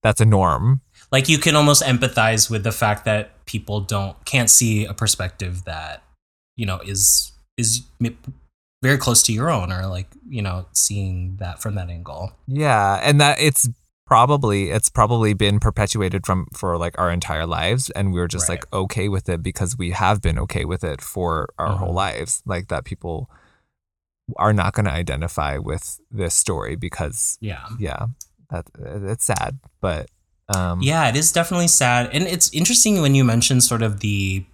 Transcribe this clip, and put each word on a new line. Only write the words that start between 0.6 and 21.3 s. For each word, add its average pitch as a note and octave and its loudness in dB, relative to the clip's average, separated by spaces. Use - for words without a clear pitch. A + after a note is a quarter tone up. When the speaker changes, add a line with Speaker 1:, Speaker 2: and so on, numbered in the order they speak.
Speaker 2:
Like, C3+ 2
you D#3 6
can D3+ 2
almost D3 6
empathize A#2 2
with A2 -2
the A2 -2
fact G#2+ 0
that G#2+ -4
people G#2 -6
don't, G2 -6
can't A#2+ 2
see A2 4
a G#2 -6
perspective F2+ -4
that, D#2 -12
you A#2 -4
know, F#2+ -4
is, - 0
is A#2 -2
m-, A2+ -4
very C3+ 4
close B2 4
to - 2
your B2 0
own, F#2+ 0
or, F#2 -4
like, F#2 -6
you B2+ -6
know, F#2 -4
seeing F#2 -2
that F2+ -10
from G#2 -6
that F2+ -6
angle. F2 -10
Speaker 1:
Yeah, A#2+ 2
and D3 6
that C#3+ 4
it's C#3 2
probably, A#2 4
it's G#2 0
probably A2 2
been G#2 2
perpetuated G2 0
from, F#2 0
for, F2 -2
like, E2+ -4
our F2+ 2
entire E2 -2
lives, E2+ -2
and G2 0
we're F2 0
just, - -2
Speaker 2:
Right. F2 -4
Speaker 1:
like, - -14
okay G2 -2
with F#2+ -2
it E2+ -2
because F#2 -4
we F2 -4
have F#2+ 0
been E2 0
okay - -4
with E2+ -4
it D#2 -6
for E2+ -4